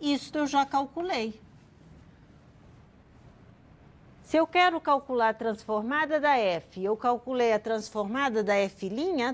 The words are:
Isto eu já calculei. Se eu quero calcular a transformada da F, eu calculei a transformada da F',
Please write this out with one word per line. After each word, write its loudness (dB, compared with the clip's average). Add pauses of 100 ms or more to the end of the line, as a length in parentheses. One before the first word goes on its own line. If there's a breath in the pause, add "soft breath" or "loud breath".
Isto -2
eu 0
já 2
calculei. -4 (2750)
Se -2
eu 4
quero 4
calcular 0
a 0
transformada -2
da 2
F, -2
eu 0
calculei 0
a 4
transformada -2
da 2
F', -2 (440)